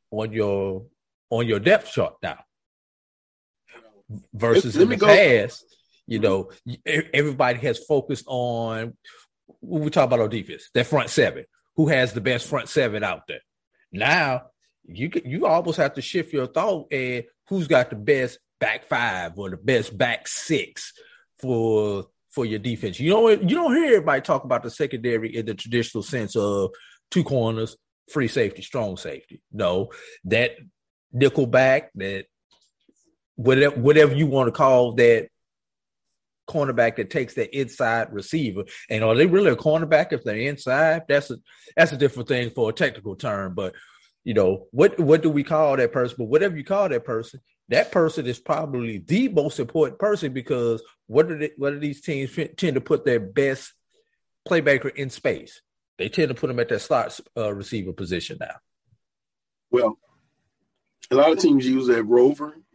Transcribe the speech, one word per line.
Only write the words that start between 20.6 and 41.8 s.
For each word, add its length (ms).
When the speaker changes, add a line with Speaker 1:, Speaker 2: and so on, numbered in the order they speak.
Speaker 1:
for, 680
for 140
your 140
defense. 400
You 100
know, 200
you 80
don't 380
hear 200
everybody 260
talk 220
about 180
the 80
secondary 680
in 120
the 80
traditional 480
sense 320
of 340
two 140
corners, 520
free 200
safety, 340
strong 360
safety. 440
No, 380
that 260
nickel 360
back, 480
that 300
whatever, 440
whatever 340
you 140
wanna 240
call 420
that 360
cornerback 500
that 120
takes 240
that 220
inside 580
receiver. 500
And 120
are 120
they 100
really 240
a 60
cornerback 580
if 100
they're 120
inside? 720
That's 240
a, 60
that's 180